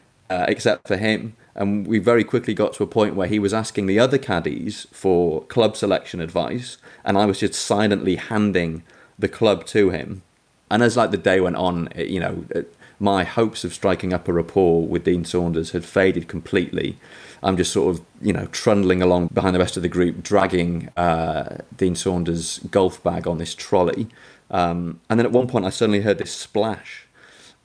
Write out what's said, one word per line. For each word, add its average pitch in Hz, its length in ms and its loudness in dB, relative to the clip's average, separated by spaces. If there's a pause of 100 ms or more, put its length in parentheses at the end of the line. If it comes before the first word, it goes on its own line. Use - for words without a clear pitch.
(300)
uh, 90 180 -2
except 107 400 0
for 101 80 0
him. 110 400 -2 (200)
And 101 320 -2
we 110 120 0
very 117 240 4
quickly 113 300 -2
got 104 200 0
to 107 100 -4
a 92 40 -2
point 104 280 0
where 92 120 -2
he 107 120 0
was 98 140 0
asking 104 340 -2
the 101 120 2
other 131 200 4
caddies 87 760 -4
for 87 520 2
club 110 300 2
selection 95 460 -2
advice, 85 560 -6 (260)
and 98 140 0
I 104 80 4
was 98 140 0
just 104 160 -2
silently 101 600 0
handing 90 680 -2 (340)
the 98 100 -2
club 101 380 0
to 101 240 2
him. 87 320 -6 (500)
And 110 120 4
as, 117 120 4
like, 113 160 2
the 101 60 -2
day 92 240 4
went 90 160 0
on, 90 380 -2
it, 87 140 -4
you 92 120 -2
know, 90 300 -6
it, - 220 -6 (280)
my 98 240 2
hopes 110 400 -2
of 85 80 -6
striking 92 400 0
up 87 160 -4
a 87 40 0
rapport 85 540 4
with 85 160 -2
Dean 90 220 2
Saunders 85 460 -2
had 87 120 -4
faded 92 460 0
completely. - 680 -4 (460)
I'm 95 140 2
just 87 160 0
sort 90 220 2
of, 82 100 -12 (160)
you 101 100 0
know, 92 160 -2
trundling 92 540 2
along 90 320 4
behind 95 220 2
the 90 40 2
rest 87 180 0
of 87 60 -4
the 87 60 0
group, 87 340 0
dragging, 90 720 0
uh, 82 640 0 (180)
Dean 92 200 2
Saunders' 85 640 -2 (120)
golf 92 320 2
bag 85 240 -2
on 85 120 -2
this 82 160 -8
trolley. 90 520 0 (440)
Um, 87 480 -2 (100)
and 113 100 4
then 117 60 4
at - 60 0
one 123 160 2
point 107 180 0
I 95 40 -2
suddenly 104 320 2
heard 104 160 2
this 104 160 -6
splash, - 720 -6 (600)